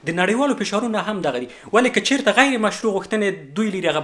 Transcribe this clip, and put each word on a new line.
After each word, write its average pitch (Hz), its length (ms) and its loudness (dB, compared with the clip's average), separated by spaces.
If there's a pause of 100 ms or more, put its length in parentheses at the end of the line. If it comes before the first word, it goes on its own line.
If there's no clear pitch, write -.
د 170 100 -4
نړیوالو 240 400 0
فشارونه 214 480 -2
هم 202 200 -4
دغه 123 160 -2
دي. 123 40 -8 (260)
ولې 240 220 4
که 202 140 2
چیرته 269 320 2
غیر 269 240 2
مشروع 214 320 -2
غوښتنې 185 640 -4
دوی 220 160 0
لري، 170 160 0
هغه 147 100 0